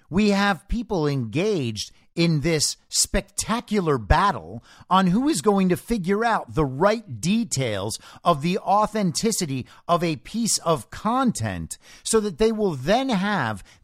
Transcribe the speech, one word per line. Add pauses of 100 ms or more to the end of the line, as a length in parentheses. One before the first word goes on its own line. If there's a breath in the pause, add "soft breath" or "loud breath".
we
have
people
engaged (260 soft breath)
in
this (140)
spectacular
battle (280 loud breath)
on
who
is
going
to
figure
out
the
right
details (280 loud breath)
of
the
authenticity (220 loud breath)
of
a
piece
of
content (260 loud breath)
so
that
they
will
then
have (200 soft breath)